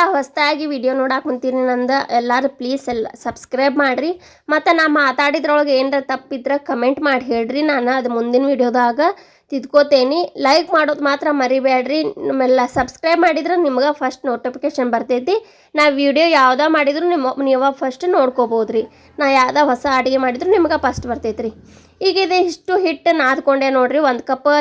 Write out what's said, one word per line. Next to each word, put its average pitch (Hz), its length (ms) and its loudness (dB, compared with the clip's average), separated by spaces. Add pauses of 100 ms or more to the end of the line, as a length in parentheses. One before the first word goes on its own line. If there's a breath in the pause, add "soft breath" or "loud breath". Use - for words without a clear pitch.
ಹೊಸ್ದಾಗಿ 302 600 -2
ವಿಡಿಯೋ 262 280 -2
ನೋಡಾಕ್ 262 300 -2
ಕುಂತೀರಿ 254 380 -2
ನಂದ, 247 320 0 (160)
ಎಲ್ಲಾರು 240 400 0
ಪ್ಲೀಸ್ 269 400 -8
ಎಲ್ಲ 233 260 -4
ಸಬ್ಸ್ಕ್ರೈಬ್ 254 640 -4
ಮಾಡ್ರಿ. 277 340 0 (380 loud breath)
ಮತ್ತೆ 302 240 2
ನಾ 320 140 2
ಮಾತಾಡಿದ್ರೊಳಗೆ 294 880 0
ಏನ್ರ 269 220 0
ತಪ್ಪಿದ್ರ 269 580 -6
ಕಾಮೆಂಟ್ 269 440 -2
ಮಾಡಿ 262 240 0
ಹೇಳ್ರಿ, 240 360 -2
ನಾನು 269 300 0
ಅದು 254 180 -2
ಮುಂದಿನ 240 360 0
ವಿಡಿಯೋದಾಗ 240 540 0 (520 loud breath)
ತಿದ್ಕೋತೇನಿ. 285 840 2
ಲೈಕ್ 311 360 0
ಮಾಡೋದು 294 300 2
ಮಾತ್ರ 285 280 -2
ಮರಿಬೇಡ್ರಿ. 262 720 0 (140)
ನಮ್ಮೆಲ್ಲ 262 480 0
ಸಬ್ಸ್ಕ್ರೈಬ್ 277 560 -2
ಮಾಡಿದ್ರೆ 330 340 0
ನಿಮ್ಗೆ 285 380 0
ಫಸ್ಟ್ 269 320 -6
ನೋಟಿಫಿಕೇಶನ್ 254 640 -4
ಬರ್ತೈತಿ. 247 440 -2 (400 loud breath)
ನಾ 302 140 4
ವಿಡಿಯೋ 285 380 2
ಯಾವ್ದ 262 400 4
ಮಾಡಿದ್ರು 311 420 0
ನಿಮ್ಮ, 294 180 0 (160)
ನೀವ 269 280 2
ಫಸ್ಟ್ 269 380 -6
ನೋಡ್ಕೋಬೋದ್ರಿ. 233 720 0 (340 soft breath)
ನಾ 285 140 0
ಯಾವ್ದ 262 320 2
ಹೊಸ 254 280 0
ಅಡಿಗೆ 262 260 0
ಮಾಡಿದ್ರು 262 320 -2
ನಿಮ್ಗೆ 339 280 2
ಫಸ್ಟ್ 254 300 -4
ಬರ್ತೈತ್ರಿ. 226 440 -6 (500 loud breath)
ಈಗ 370 160 0
ಇದು 370 180 0 (100)
ಇಷ್ಟು 349 320 -6
ಹಿಟ್ಟು 339 400 0
ನಾದ್ಕೊಂಡೆ 269 520 0
ನೋಡ್ರಿ. 262 300 2
ಒಂದ್ 254 220 0
ಕಪ್ 269 280 -2 (120)